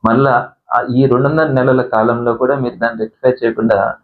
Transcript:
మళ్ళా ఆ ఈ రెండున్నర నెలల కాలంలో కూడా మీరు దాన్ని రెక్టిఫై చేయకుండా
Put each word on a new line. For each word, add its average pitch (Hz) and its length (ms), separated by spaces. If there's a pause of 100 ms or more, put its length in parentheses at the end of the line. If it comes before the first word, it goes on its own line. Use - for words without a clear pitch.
మళ్ళా 127 400 (260)
ఆ 123 200
ఈ 135 120
రెండున్నర 139 400
నెలల 131 360
కాలంలో 117 520
కూడా 127 240
మీరు 123 160
దాన్ని 113 280
రెక్టిఫై 127 440
చేయకుండా 110 580